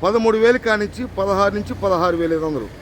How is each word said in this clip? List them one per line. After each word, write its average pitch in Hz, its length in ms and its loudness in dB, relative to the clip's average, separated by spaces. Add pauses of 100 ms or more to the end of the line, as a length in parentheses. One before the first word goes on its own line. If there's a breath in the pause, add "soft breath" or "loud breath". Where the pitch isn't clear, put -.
పదమూడు 220 420 2
వేలు 247 220 4
కానించి 214 360 -2 (160)
పదహారు 196 400 2
నుంచి 208 120 -8 (140)
పదహారు 175 380 2
వేల 165 140 0
ఐదు 156 100 -4
వందలు 127 200 -6 (140)